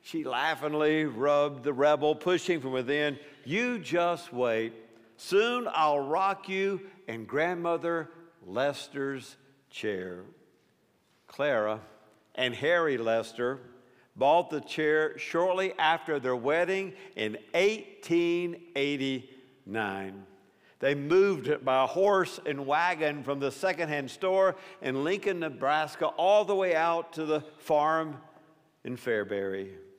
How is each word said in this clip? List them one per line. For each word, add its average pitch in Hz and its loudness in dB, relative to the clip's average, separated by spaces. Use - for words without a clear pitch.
She 160 -6
laughingly 151 2
rubbed 143 2
the 143 0
rebel, 147 4
pushing 170 0
from 131 -4
within. 139 0
"You 233 -2
just 170 -2
wait. 113 0
Soon 233 2
I'll 151 2
rock 190 -2
you 190 -2
in 113 -8
Grandmother 170 -2
Lester's 135 -4
chair." 92 -6
Clara 110 0
and 123 -2
Harry 151 2
Lester 113 -2
bought 160 4
the 147 -4
chair 156 0
shortly 180 0
after 160 2
their 127 0
wedding 175 0
in 107 -4
eighteen 175 0
eighty-nine. 110 -4
They 139 2
moved 156 2
it 147 -2
by 131 4
horse 190 2
and 143 -4
wagon 151 0
from 139 -2
the 139 0
secondhand 151 -2
store 190 2
in 135 -2
Lincoln, 185 -2
Nebraska, 151 -2
all 196 4
the 196 0
way 185 2
out 165 0
to 156 -4
the 151 0
farm 151 0
in 123 -6
Fairbury. 98 -4